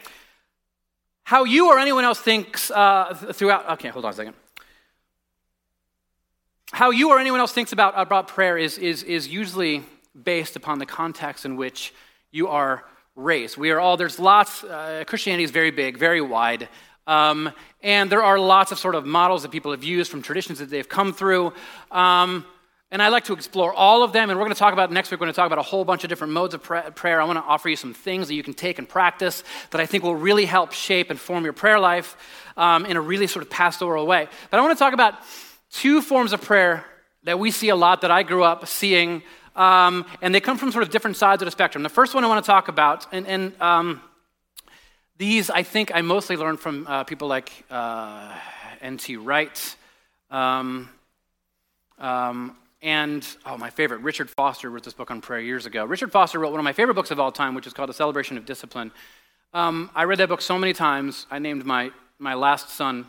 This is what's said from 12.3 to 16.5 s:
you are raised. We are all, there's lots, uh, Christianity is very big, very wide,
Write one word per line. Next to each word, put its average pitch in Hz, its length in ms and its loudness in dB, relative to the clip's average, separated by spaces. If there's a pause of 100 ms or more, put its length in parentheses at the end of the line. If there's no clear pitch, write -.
you 165 180 -4
are 139 360 -2 (320)
raised. 135 400 -2
We 151 140 -2
are 160 100 2
all, 180 160 4
there's 175 220 -4
lots, 202 440 4
uh, 156 440 -10
Christianity 175 380 -2
is 143 60 -4
very 160 200 0
big, 131 260 -4
very 165 240 2
wide, 117 480 -2 (380)